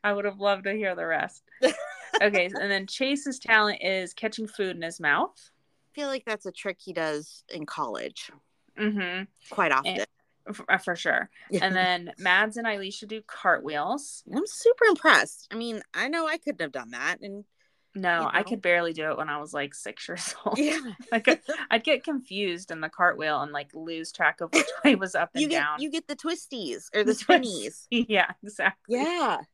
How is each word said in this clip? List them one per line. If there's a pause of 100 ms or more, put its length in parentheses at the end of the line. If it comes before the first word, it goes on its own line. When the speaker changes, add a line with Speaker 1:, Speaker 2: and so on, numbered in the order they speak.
Speaker 1:
I
would
have
loved
to
hear
the
rest. (180)
Speaker 2:
<laughs> (480)
Speaker 1:
Okay,
and
then
Chase's
talent
is
catching
food
in
his
mouth.
Speaker 2:
I
feel
like
that's
a
trick
he
does
in
college. (480)
Speaker 1:
Mm-hmm. (280)
Speaker 2:
Quite
often.
Speaker 1:
And, (420)
f-,
uh,
for
sure. (220)
Speaker 2:
<laughs>
Speaker 1:
And
then
Mads
and
Elisha
do
cartwheels. (120)
Speaker 2:
I'm
super
impressed.
I
mean, (120)
I
know
I
couldn't
have
done
that.
And (500)
Speaker 1:
No,
Speaker 2:
you
Speaker 1:
I
Speaker 2:
know.
Speaker 1:
could
barely
do
it
when
I
was,
like,
six
years
<laughs>
old.
Speaker 2:
Yeah. (340)
Speaker 1:
Like,
I, (320)
I'd
get
confused
in
the
cartwheel
and,
like,
lose
track
of
which
<laughs>
way
was
up
and
Speaker 2:
You
get,
Speaker 1:
down.
Speaker 2:
you
get
the
twisties
or
the
Speaker 1:
<laughs>
The
twist-
Speaker 2:
spinnies.
Speaker 1:
<laughs> (180)
Yeah, (120)
exactly.
Speaker 2:
Yeah. (160)